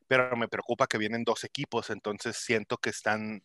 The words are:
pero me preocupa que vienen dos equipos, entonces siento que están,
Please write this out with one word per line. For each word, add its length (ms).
pero 300
me 100
preocupa 400
que 100
vienen 260
dos 200
equipos, 460
entonces 480
siento 400
que 140
están, 540